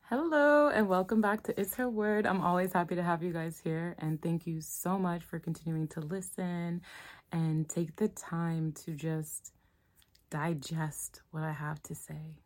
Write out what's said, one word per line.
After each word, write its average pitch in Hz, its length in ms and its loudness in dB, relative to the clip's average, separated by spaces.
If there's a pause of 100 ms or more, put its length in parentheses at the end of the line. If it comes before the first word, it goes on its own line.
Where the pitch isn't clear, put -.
Hello, 294 600 6
and 214 180 4
welcome 190 340 4
back 208 220 2
to - 160 -2
It's 202 160 -2
Her 254 140 0
Word. 214 360 2
I'm 190 160 2
always 180 320 2
happy 175 220 2
to 175 80 0
have 170 200 2
you 180 100 -2
guys 165 300 -4
here, 165 360 -2
and 156 220 -2
thank 165 240 0
you 160 160 -4
so 185 380 -2
much 175 240 0
for - 160 -8
continuing 160 500 -2
to - 100 -8
listen 175 840 -4 (500)
and 160 360 2
take 165 280 -2
the 214 120 0
time 165 640 -2 (140)
to 170 60 -6
just 156 600 -6 (760)
digest 156 920 -4 (100)
what 156 120 -6
I 156 80 -2
have 151 320 -6
to 160 120 -10
say. 156 500 -12